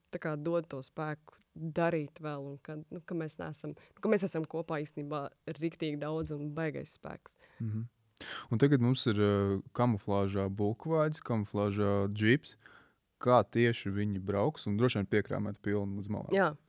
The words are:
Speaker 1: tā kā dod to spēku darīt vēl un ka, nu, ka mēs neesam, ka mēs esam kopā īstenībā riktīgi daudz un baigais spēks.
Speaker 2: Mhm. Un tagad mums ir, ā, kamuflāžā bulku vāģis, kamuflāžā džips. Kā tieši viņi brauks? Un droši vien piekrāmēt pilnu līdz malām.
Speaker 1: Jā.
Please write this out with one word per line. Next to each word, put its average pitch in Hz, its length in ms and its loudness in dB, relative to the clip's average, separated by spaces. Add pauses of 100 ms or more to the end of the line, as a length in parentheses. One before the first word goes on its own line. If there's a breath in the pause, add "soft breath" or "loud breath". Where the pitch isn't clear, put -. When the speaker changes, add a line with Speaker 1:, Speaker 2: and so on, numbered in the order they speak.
Speaker 1:
tā 175 120 -8
kā 156 160 -4
dod 165 320 -2
to 135 160 -10
spēku - 540 -10 (120)
darīt 160 720 -2
vēl 147 240 -8
un 139 140 -10
ka, 156 240 -12
nu, 175 180 -12
ka 175 160 -10
mēs 160 220 -6
neesam, 151 360 -10 (200 soft breath)
ka - 160 -2
mēs 208 140 6
esam 160 200 0
kopā 160 380 -6
īstenībā 147 400 -6 (260)
riktīgi 160 520 -4
daudz 156 320 -4
un 147 200 -6
baigais 147 440 -4
spēks. - 360 -14 (260 soft breath)
Speaker 2:
Mhm. 110 280 -4 (600 loud breath)
Un 113 140 0
tagad 143 200 6
mums 123 260 2
ir, 110 100 4
ā, 101 540 4
kamuflāžā 101 800 0
bulku 104 420 -2
vāģis, 156 320 0
kamuflāžā 104 680 0 (140)
džips. 107 500 2 (640 loud breath)
Kā 123 220 6
tieši 117 480 0
viņi 101 280 0
brauks? 101 460 -2
Un 104 100 0
droši 117 240 4
vien 98 80 -2
piekrāmēt 101 540 0
pilnu 101 380 -2
līdz 101 100 -8
malām. 101 220 -4
Speaker 1:
Jā. 190 180 4 (200)